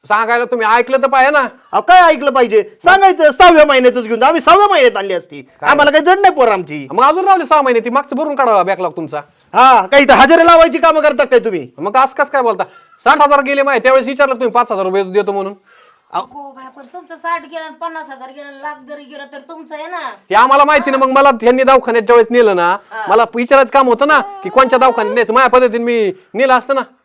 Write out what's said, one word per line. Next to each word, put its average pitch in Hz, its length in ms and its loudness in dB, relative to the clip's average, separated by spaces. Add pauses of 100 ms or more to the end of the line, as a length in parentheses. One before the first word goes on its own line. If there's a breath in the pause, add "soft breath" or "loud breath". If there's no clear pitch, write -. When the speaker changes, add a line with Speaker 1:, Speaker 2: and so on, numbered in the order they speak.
Speaker 1:
सांगायला 226 360 -2
तुम्ही 240 220 -4
ऐकलं 240 300 0
तर 269 100 -2
पाहिजे 262 240 2
ना. 294 100 0 (320 soft breath)
Speaker 2:
अहो, - 80 0
काय 359 200 4
ऐकलं 302 300 2
पाहिजे? 233 320 0 (220 loud breath)
सांगायचं, 370 460 4
सहाव्या 320 360 4
महिन्यातच 254 360 0
घेऊन 226 180 -6
जा. 254 60 2
आम्ही 320 140 0
सहाव्या 370 280 0
महिन्यात 269 280 0
आणली 196 180 -6
असती, 147 280 -12
Speaker 1:
काय? - 280 -8
Speaker 2:
आम्हाला 294 200 2
काही 302 140 0
जड 370 140 2
नाही 381 160 2
पोरं 247 180 0
आमची. 147 400 -8
Speaker 1:
मग 214 120 0
अजून 330 200 0
राहिले 381 220 0
सहा 302 160 0
महिने, 247 180 0
ती 233 100 -8
मागचं 269 260 -6
भरून 294 180 -6
काढावा 226 280 0
बॅकलॉग 180 340 -4
तुमचा. 147 220 -10 (360)
Speaker 2:
हा, 240 320 4
काही 277 160 2
इथं 262 120 4
हजेरी 330 320 4
लावायची 330 320 4
कामं 311 220 0
करता 294 240 0
काय 254 140 0
तुम्ही? 185 300 -6 (100)
Speaker 1:
मग 202 180 -6
असं 262 180 0
कसं 277 180 -4
काय 269 100 -2
बोलता? 202 220 -4 (400 soft breath)
साठ 294 180 2
हजार 285 200 2
गेले 277 200 -4
माहिती, 269 200 -2
त्यावेळेस 262 240 2
विचारलं 269 280 -2
तुम्ही 233 160 -4
पाच 233 220 -2
हजार 190 120 -4
रुपये 190 180 -2
देतो 196 300 -4
म्हणून. 196 220 -8 (560 soft breath)
Speaker 3:
अहो, 277 460 -12
बाया, 262 120 -20
पण 277 140 -20
तुमचं 339 340 -20
साठ 330 280 -10
गेलं, 320 240 -16
पन्नास 320 400 -14
हजार 269 220 -20
गेलं, 285 200 -20
लाख 277 240 -16 (140)
जरी 294 160 -18
गेलं, 277 280 -20
तर 302 60 -20
तुमचं 320 360 -20
आहे 302 120 -14
ना. 349 120 -12
Speaker 1:
हे 240 360 -12
आम्हाला 262 300 4
माहिती 285 260 0
ना, 269 60 -4
मग 262 140 0
मला 277 200 4
त्यांनी 247 320 0
दवाखान्यात 247 400 0
ज्यावेळेस 226 280 2
नेलं 233 260 2
ना, 175 200 -2 (140)
Speaker 3:
हा. 220 180 -12
Speaker 1:
मला 220 160 2 (100)
विचारायचं 254 360 0
काम 269 160 2
होतं 247 220 -2
ना, 302 120 2
की - 280 -14
कोणत्या 262 300 0
दवाखान्यात 240 360 0
न्यायचं, 226 200 -2
माझ्या 254 160 2
पद्धतीने 240 340 2
मी 226 280 -2 (220 soft breath)
नेलं 254 240 0
असतं 254 160 -4
ना 269 60 -4 (240)